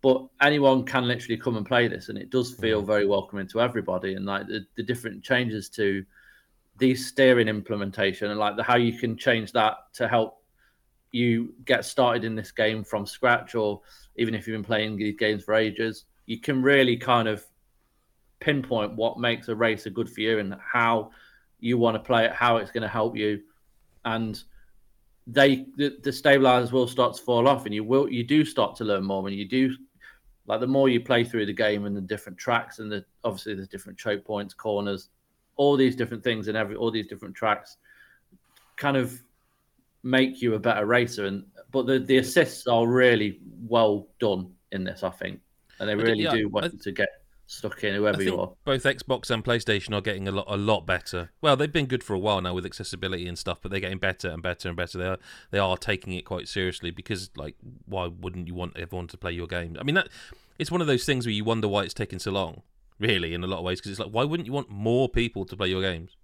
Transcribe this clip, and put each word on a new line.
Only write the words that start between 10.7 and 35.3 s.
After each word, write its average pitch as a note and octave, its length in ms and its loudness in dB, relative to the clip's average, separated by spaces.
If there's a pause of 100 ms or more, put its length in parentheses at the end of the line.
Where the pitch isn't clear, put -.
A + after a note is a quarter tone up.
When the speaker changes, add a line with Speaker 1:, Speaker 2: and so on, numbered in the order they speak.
Speaker 1:
you A#2 520 0
get A#2+ 220 2
started A#2+ 400 2
in A2+ 100 -4
this A2 160 -10
game A2 320 0
from G2+ 220 -4
scratch, - 500 0
or G#2+ 260 -2 (360)
even A2+ 180 0
if G2+ 100 -8
you've A2+ 80 -6
been G#2+ 100 -6
playing G#2+ 340 -2
these G#2 180 -4
games G#2+ 280 0
for G#2+ 100 -2
ages, A2 520 0 (200)
you A2+ 140 -8
can C3+ 220 0
really C3 360 6
kind B2 300 2
of G#2+ 180 -4 (920)
pinpoint B2+ 540 0
what A2+ 240 -2
makes A#2+ 300 -2
a A2+ 80 -2
racer A2 340 0
good A2+ 200 -4
for A2+ 100 -16
you A2 180 2
and G2 240 -4
how A#2 480 2 (500)
you A#2+ 180 0
wanna A#2 200 4
play A#2 280 2
it, - 80 0
how A#2+ 240 4
it's G2+ 140 -4
gonna A2 160 -4
help A2+ 280 -2
you. G#2 260 0 (600)
And A2+ 400 -4 (840)
they, C3+ 400 4 (120)
the, C#3+ 260 -2
the C#3+ 80 -2
stabilizers C3 600 6
will B2+ 140 4
start B2 280 2
to - 80 -16
fall A#2+ 240 4
off, C3+ 180 4
and G#2 80 -6
you G#2+ 120 -2
will, C3+ 240 2
you A#2+ 140 -2
do D3 220 4
start A#2 300 0
to - 80 -8
learn G2 220 0
more, G2 220 -2
and G2 80 -6
you G2+ 120 -8
do, C3 280 0 (680)
like, G#2+ 140 -2
the B2+ 80 -2
more C3+ 220 4
you A#2+ 100 4
play A#2+ 240 2
through A#2 220 -2
the G2 80 -6
game G#2 320 0
and G2+ 100 -6
the G2+ 60 -6
different F#2+ 360 -10
tracks - 420 -2
and G#2+ 120 -10
the, G2+ 120 -8 (200)
obviously G#2 320 -6
there's F#2+ 140 -12
different G2 280 -16
choke G#2 280 -4
points, G#2 280 -6
corners, G2+ 560 -4 (460)